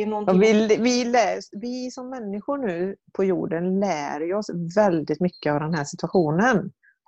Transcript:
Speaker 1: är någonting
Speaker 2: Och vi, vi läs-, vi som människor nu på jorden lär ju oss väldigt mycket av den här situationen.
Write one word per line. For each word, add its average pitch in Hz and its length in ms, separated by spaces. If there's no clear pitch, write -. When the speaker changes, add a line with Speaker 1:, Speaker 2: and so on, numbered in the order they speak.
Speaker 1:
är 214 40
någonting 208 300
Speaker 2:
Och 185 80
vi, 214 360
vi 247 260
läs-, 202 440
vi 247 300
som 254 180
människor 233 480
nu 190 380
på 190 100
jorden 180 560
lär 151 420
ju 170 120
oss 208 160
väldigt 165 440
mycket 175 340
av 147 60
den 156 140
här 156 100
situationen. 175 880